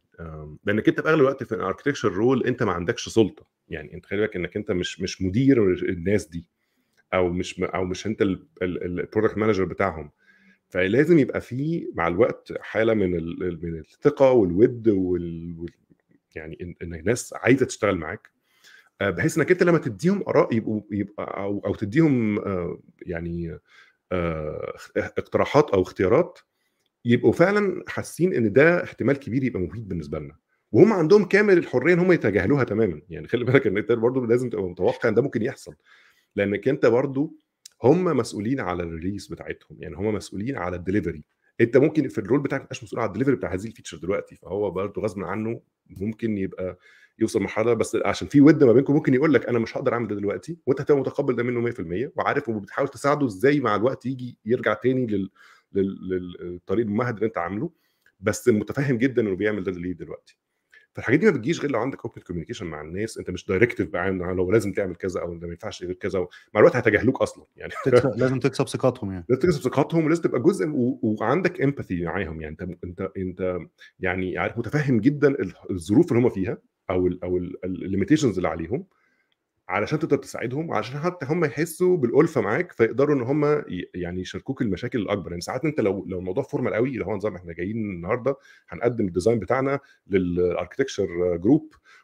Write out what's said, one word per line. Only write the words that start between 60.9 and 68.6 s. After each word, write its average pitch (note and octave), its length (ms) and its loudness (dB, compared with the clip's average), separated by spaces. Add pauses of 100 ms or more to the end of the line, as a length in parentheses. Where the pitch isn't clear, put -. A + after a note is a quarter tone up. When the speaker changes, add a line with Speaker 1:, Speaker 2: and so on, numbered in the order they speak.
Speaker 1:
فالحاجات A#2+ 260 2
دي G#3+ 60 2
ما G#3+ 60 8
بتجيش C#3 300 -2
غير C#3+ 100 -2
لو A#2+ 80 0
عندك B2+ 280 -4
open - 140 -12
communication F2 420 -10
مع D2+ 180 -8
الناس، F2+ 360 -8
أنت - 120 -10
مش F2 220 -10
directive G2 300 0
بقى F2+ 280 -2
إن F#2+ 120 -2
هو F2+ 300 -2
لازم G2+ 220 2
تعمل F#2 220 -4
كذا F#2+ 260 -6
أو F2 140 -8
ده E2+ 120 -12
ما E2+ 60 -10
ينفعش G2 300 -12
غير F2+ 100 -6
كذا، F#2+ 260 -4 (340)
مع G#2+ 80 2
الوقت D#3 140 8
هتجاهلوك A2 460 2
أصلًا - 240 -4 (120)
يعني. E2 220 -12
<laughs> - 60 -6
Speaker 2:
تكسب، C3 320 6
لازم B2+ 220 0
تكسب C3+ 280 0